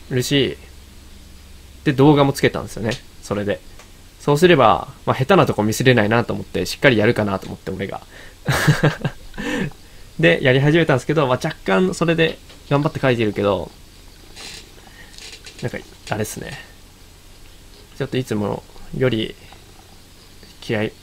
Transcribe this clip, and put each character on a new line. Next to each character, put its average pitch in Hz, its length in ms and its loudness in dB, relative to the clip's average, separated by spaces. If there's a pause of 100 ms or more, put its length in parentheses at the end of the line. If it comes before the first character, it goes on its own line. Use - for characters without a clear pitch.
る 123 140 -2
し、 123 340 0 (1300)
で、 151 100 0
動 139 220 6
画 143 80 4
も 139 100 2
つ - 80 -6
け 139 80 4
た 82 120 -4
ん - 20 -10
で - 60 -12
す - 80 -12
よ - 60 -8
ね、 110 80 -2 (300)
そ - 140 -6
れ 104 100 -6
で。 98 160 -4 (580)
そ 147 140 0
う 147 40 2
す 170 100 6
れ 175 80 8
ば、 110 340 4 (160)
ま 127 80 0
あ、 - 20 0
下 131 100 -2
手 196 100 4
な 156 100 6
と 110 80 -2
こ 104 100 0
見 107 100 0
せ 127 100 -4
れ 131 100 6
な 117 100 4
い 104 60 0
な 117 140 2
と 101 100 -6
思 101 80 -6
っ 98 40 -12
て、 92 200 -4
し - 120 -10
っ - 20 -20
か 147 100 4
り 120 80 4
や 104 80 2
る 117 80 4
か 110 100 0
な 98 160 -2
と - 80 -12
思 95 80 -12
っ - 20 -18
て、 - 140 -10
俺 95 160 -8
が。 - 140 -12 (1160)
<laughs> - 1000 -10
で、 165 220 4
や 131 100 4
り 131 80 4
始 147 180 4
め 165 80 4
た 156 80 2
ん 127 40 2
で - 40 0
す - 40 -18
け - 80 -2
ど、 151 140 2
ま 127 80 2
あ、 123 60 -6
若 - 220 -6
干 185 300 0
そ - 120 -2
れ 165 100 2
で 160 240 -2 (300)
頑 143 120 2
張 143 80 0
っ - 20 -2
て 131 80 -8
書 135 100 2
い 123 80 2
て 117 60 0
る 104 100 0
け 101 100 -2
ど、 95 280 0 (1900)
な 123 80 -8
ん - 20 -8
か、 - 60 -10 (320)
あ - 60 -4
れ 101 60 -4
っ - 40 -4
す - 120 -12
ね。 - 200 -12 (1400)
ち 139 60 -8
ょ - 20 -4
っ - 40 -16
と 131 80 -4
い 131 60 -2
つ 120 120 -6
も 104 280 -4 (320)
よ 127 140 0
り 113 260 -4 (1300)
気 117 140 -6
合 104 80 -2
い、 110 200 -6